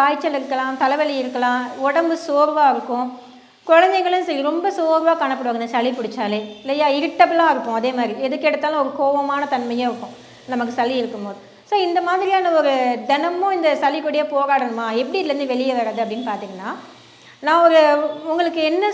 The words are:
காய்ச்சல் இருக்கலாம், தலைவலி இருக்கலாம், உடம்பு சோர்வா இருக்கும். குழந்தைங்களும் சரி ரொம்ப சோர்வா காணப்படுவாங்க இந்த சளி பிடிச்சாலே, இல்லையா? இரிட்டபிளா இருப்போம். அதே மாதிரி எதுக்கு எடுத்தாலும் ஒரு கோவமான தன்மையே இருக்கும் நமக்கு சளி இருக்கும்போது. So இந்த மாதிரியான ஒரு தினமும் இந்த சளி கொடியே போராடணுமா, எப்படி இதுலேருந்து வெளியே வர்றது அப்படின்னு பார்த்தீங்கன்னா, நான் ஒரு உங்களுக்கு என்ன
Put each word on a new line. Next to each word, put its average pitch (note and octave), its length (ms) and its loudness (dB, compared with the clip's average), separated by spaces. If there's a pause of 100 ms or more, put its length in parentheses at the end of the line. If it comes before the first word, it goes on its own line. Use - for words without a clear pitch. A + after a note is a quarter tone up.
காய்ச்சல் D4 380 0
இருக்கலாம், C4 420 -4
தலைவலி D4 400 0
இருக்கலாம், B3 420 -2 (240)
உடம்பு E4 280 2 (120)
சோர்வா D4+ 460 4
இருக்கும். B3 340 -4 (640)
குழந்தைங்களும் F4+ 580 4
சரி C#4+ 140 -2 (100)
ரொம்ப F4 160 -2 (100)
சோர்வா D#4+ 440 2
காணப்படுவாங்க B3 400 -2
இந்த A#3 160 -8
சளி A#3+ 200 2
பிடிச்சாலே, G#3+ 420 -4 (220)
இல்லையா? C#4+ 260 0 (100)
இரிட்டபிளா E4 560 2
இருப்போம். A#3 260 -2
அதே B3 180 -2
மாதிரி A3+ 160 -2 (140)
எதுக்கு D4 220 -2
எடுத்தாலும் D4+ 340 -2
ஒரு C4+ 160 -4
கோவமான C#4+ 420 0 (140)
தன்மையே A#3+ 340 -4
இருக்கும் - 260 -10 (380)
நமக்கு A#3+ 260 -4
சளி B3 220 0
இருக்கும்போது. G3+ 380 -8 (300)
So G#4 60 0 (120)
இந்த F4 200 0
மாதிரியான F#4+ 400 2 (120)
ஒரு C#4 120 2 (380)
தினமும் F4 480 0
இந்த D#4+ 120 2 (140)
சளி D4 220 0
கொடியே D4 260 0
போராடணுமா, B3+ 560 0 (140)
எப்படி D#4 180 -2
இதுலேருந்து C#4+ 340 -2
வெளியே C4 240 0
வர்றது A3 260 -2
அப்படின்னு A3+ 260 -6
பார்த்தீங்கன்னா, G3 420 -8 (760)
நான் E4+ 200 4
ஒரு D#4+ 120 8 (520)
உங்களுக்கு E4+ 300 0 (100)
என்ன G4 220 0